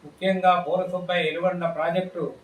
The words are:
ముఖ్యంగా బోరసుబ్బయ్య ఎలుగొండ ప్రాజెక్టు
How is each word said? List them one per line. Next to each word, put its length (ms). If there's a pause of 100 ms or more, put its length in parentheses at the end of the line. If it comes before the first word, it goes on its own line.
ముఖ్యంగా 480 (120)
బోరసుబ్బయ్య 640
ఎలుగొండ 340 (120)
ప్రాజెక్టు 480 (200)